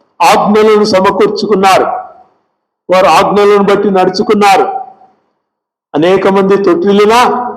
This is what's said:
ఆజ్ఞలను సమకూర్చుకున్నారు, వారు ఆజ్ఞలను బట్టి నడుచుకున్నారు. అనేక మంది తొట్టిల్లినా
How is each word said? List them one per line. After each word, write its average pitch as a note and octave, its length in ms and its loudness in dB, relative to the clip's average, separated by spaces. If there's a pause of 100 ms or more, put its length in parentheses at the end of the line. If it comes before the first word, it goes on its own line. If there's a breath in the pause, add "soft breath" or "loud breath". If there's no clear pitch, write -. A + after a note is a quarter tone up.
(240)
ఆజ్ఞలను G#3+ 600 2
సమకూర్చుకున్నారు, G3 1000 0 (1080)
వారు F#3 120 2
ఆజ్ఞలను G3+ 580 2
బట్టి G3+ 280 0
నడుచుకున్నారు. G3 760 0 (1300)
అనేక F3+ 320 0
మంది G3 280 0
తొట్టిల్లినా G3+ 1000 0